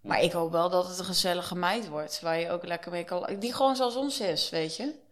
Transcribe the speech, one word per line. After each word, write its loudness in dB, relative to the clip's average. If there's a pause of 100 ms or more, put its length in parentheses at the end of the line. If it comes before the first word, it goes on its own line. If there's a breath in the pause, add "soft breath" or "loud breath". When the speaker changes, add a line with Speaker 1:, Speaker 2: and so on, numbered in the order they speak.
Speaker 1:
Maar 2
Speaker 2:
Ja. 6
Speaker 1:
ik 2
hoop 0
wel 4
dat 2
het -8
een -6
gezellige 0
meid 0
wordt, -6
waar 0
je -2
ook -2
lekker -6
mee -4
kan, -4 (100)
die -2
gewoon 6
zoals 0
ons -2
is, 0
weet -2
je. -6 (120)